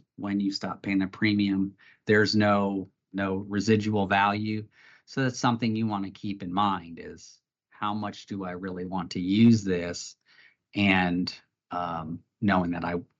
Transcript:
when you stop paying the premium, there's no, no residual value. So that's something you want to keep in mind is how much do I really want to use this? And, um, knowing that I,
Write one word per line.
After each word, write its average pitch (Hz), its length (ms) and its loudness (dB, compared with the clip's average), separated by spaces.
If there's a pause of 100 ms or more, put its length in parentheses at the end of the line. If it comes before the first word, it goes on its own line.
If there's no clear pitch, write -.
(160)
when 101 240 -4
you 101 120 0
stop 92 300 -8
paying 98 180 0
the 95 80 0
premium, 98 680 0 (340)
there's 107 280 4
no, 101 520 2 (240)
no 98 240 -4 (140)
residual 104 580 2
value. 104 560 0 (420)
So - 180 -4
that's 127 160 -2
something 117 360 2
you 110 120 0
want 101 180 -4
to 95 60 -10
keep 101 300 -8
in 87 120 -8
mind 90 480 -2
is 82 380 -18 (300)
how 104 240 -6
much 104 340 -8
do 95 180 -8
I 90 60 -8
really 90 340 -8
want 90 260 -6
to 95 80 -4
use 104 440 6
this? 87 520 -4 (580)
And, 92 600 2 (380)
um, 85 480 -6 (220)
knowing 92 300 2
that 85 140 -6
I, 87 100 -4 (240)